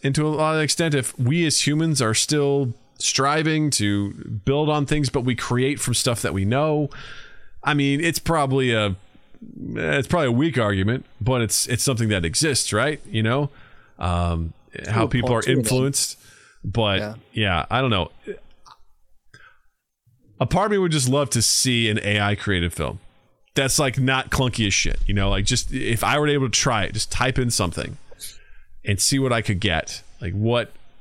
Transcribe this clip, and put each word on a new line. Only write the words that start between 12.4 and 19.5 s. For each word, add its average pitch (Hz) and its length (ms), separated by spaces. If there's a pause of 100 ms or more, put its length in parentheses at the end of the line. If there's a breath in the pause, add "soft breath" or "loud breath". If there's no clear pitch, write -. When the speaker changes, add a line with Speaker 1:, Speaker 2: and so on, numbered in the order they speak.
Speaker 1:
right? 135 320
You 107 160
know, 131 300 (480 loud breath)
um, 85 540 (360)
how 110 120
Speaker 2:
Cool 117 60
Speaker 1:
people 123 220
Speaker 2:
point 117 100
Speaker 1:
are - 80
Speaker 2:
too, 135 80
man. 131 60
Speaker 1:
influenced. 131 580 (440 loud breath)
But 104 360
Speaker 2:
Yeah. 104 140 (200)
Speaker 1:
yeah, 98 380
I 123 100
don't 135 80
know. 95 220 (2250 loud breath)